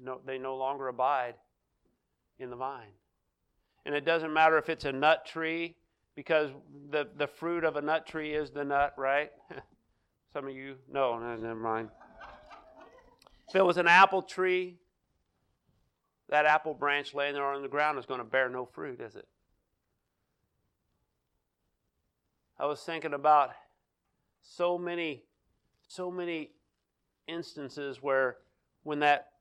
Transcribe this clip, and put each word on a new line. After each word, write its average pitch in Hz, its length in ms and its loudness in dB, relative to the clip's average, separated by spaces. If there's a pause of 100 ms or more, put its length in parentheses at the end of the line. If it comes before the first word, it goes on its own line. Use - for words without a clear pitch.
no, 127 240 -10
they 131 120 -8
no 131 180 -8
longer 135 320 -4
abide 127 460 -2 (1040)
in 127 120 -12
the 120 60 -12
vine. 123 360 -10 (960)
And 147 80 -4
it 147 100 -2
doesn't 160 280 0
matter 160 260 6
if 151 100 -2
it's 160 160 -4
a 139 80 -2
nut 147 320 4
tree, 165 520 -6 (380)
because 151 360 0 (400)
the, 147 260 0
the 143 100 -2
fruit 170 380 -4
of 151 120 2
a 147 60 -4
nut 156 240 0
tree 151 280 -6
is 151 160 -2
the 143 120 -6
nut, 143 340 2
right? 139 340 0 (200)
<laughs> - 840 -20
Some 139 140 -8
of 135 80 -10
you, 135 220 -14 (160)
no, 127 260 2
no, 117 160 -6
never 113 200 -6
mind. 113 340 -4 (1600)
If - 80 0
it 190 80 8
was 175 120 4
an 170 120 4
apple 190 340 8
tree, 185 540 -2 (1500)
that 151 180 2
apple 156 280 2
branch 143 400 -2
laying 143 200 -2
there 143 100 -2
on 139 180 -4
the 139 60 -8
ground 147 300 0
is 120 80 -10
gonna 127 180 -6
bear 127 240 2
no 127 180 -8
fruit, 143 340 -12
is 104 160 -14
it? - 100 -18 (3250)
I 143 80 -4
was 147 140 -4
thinking 160 340 -8
about 143 360 6 (920)
so 175 360 -2
many, 170 460 -6 (640)
so 180 220 -8
many 175 400 -6 (760)
instances 143 760 -10
where 135 340 2 (460)
when 147 180 -4
that 147 300 4 (100)